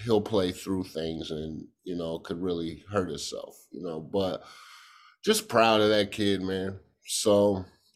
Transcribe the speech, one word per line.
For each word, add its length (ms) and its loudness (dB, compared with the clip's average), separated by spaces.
he'll 180 4
play 300 0
through 340 -6
things 440 -6
and, 380 -8
you 120 -8
know, 220 -6
could 240 -8
really 480 -6
hurt 200 0
himself, 460 -10
you 140 -14
know, 160 -6
but 420 -2
just 240 0
proud 340 6
of 80 6
that 220 2
kid, 300 0
man. 380 -4
So, 580 4